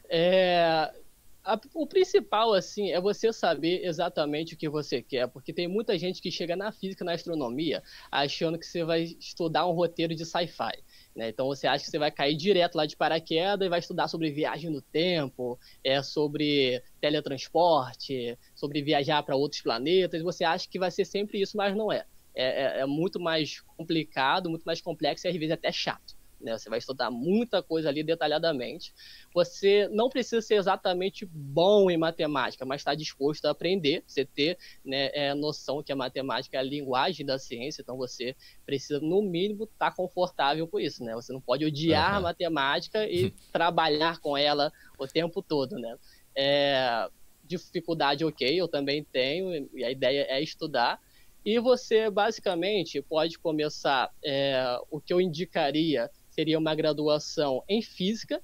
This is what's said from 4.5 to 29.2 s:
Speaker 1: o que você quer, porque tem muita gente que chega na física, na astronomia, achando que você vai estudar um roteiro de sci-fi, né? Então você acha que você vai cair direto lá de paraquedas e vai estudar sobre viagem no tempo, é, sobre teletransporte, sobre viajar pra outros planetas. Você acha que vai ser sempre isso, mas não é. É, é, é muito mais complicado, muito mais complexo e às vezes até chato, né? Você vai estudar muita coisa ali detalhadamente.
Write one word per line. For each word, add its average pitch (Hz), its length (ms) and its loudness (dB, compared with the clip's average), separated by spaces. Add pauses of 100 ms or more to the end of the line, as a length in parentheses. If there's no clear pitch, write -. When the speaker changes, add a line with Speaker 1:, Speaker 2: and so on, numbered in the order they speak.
Speaker 1:
o - 20 -14
que 160 120 -4
você 143 340 -4
quer, 123 260 -2
porque 135 240 -12
tem 175 160 -4
muita 208 300 0
gente 180 240 -6
que 190 80 -6
chega 175 260 -4
na 196 160 -4
física, 190 320 -8
na 170 80 -2
astronomia, 151 720 -4 (280)
achando 160 480 -2
que 165 80 -14
você 170 180 -4
vai 165 180 0 (160)
estudar 165 480 -2
um 180 60 2
roteiro 165 420 0
de 160 100 -8
sci-fi, 160 480 -4 (440)
né? 113 140 -6
Então 127 180 -4
você 139 180 -4
acha 139 180 2
que - 60 -12
você 165 80 -2
vai 151 140 0
cair 147 240 0
direto 175 400 2
lá 156 100 2
de 151 100 -8
paraquedas 170 680 0
e 175 40 -2
vai 175 100 0
estudar 165 280 -2
sobre 160 220 -4
viagem 143 400 -4
no 139 120 -4
tempo, 147 760 -2 (260)
é, 135 180 2
sobre 147 800 2 (180)
teletransporte, 143 1400 0 (160)
sobre 147 280 -4
viajar 147 400 2
pra 143 140 -2
outros 143 260 -2
planetas. 160 600 0
Você 175 220 -2
acha 170 240 0
que - 100 -6
vai 180 120 0
ser 190 140 0
sempre 208 360 -4
isso, 196 160 -2
mas 202 200 0
não 214 160 0
é. 131 120 -2 (300)
É, 127 440 0
é, - 20 0
é 135 60 0
muito 156 320 -2
mais 160 420 -2 (160)
complicado, 160 720 0
muito 160 140 -6
mais 170 160 -4
complexo 156 460 -4
e 180 40 0
às 175 60 0
vezes 156 160 -2
até 156 200 -2
chato, - 420 -6 (260)
né? 113 160 -6
Você 107 140 -12
vai 117 80 -2
estudar 127 320 -4
muita 185 520 0
coisa 160 260 -2
ali 147 160 0
detalhadamente. 156 880 -2 (400)